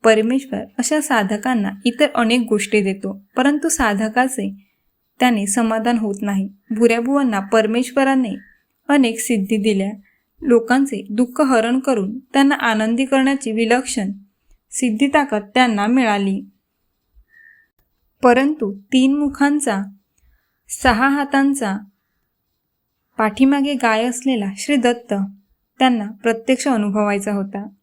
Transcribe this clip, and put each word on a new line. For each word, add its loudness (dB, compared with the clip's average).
परमेश्वर 0
अशा -2
साधकांना -2
इतर 2
अनेक 0
गोष्टी 0
देतो, -6
परंतु 0
साधकाचे -2
त्याने 2
समाधान 0
होत -2
नाही. -2
भुऱ्याबुवांना 2
परमेश्वराने 0
अनेक 2
सिद्धी 0
दिल्या, 0
लोकांचे 2
दुःख -2
हरण 2
करून -2
त्यांना 2
आनंदी 0
करण्याची 0
विलक्षण 0
सिद्धी 0
ताकद 0
त्यांना 2
मिळाली. 0
परंतु 2
तीन 2
मुखांचा, 0
सहा 2
हातांचा, 0
पाठीमागे 2
गाय 0
असलेला -2
श्री -2
दत्त 0
त्यांना 0
प्रत्यक्ष 0
अनुभवायचा 0
होता. -6